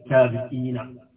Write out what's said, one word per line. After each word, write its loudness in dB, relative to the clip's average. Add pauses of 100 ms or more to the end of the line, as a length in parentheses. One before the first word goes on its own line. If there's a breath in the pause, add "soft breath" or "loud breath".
tabi'ina 0 (220)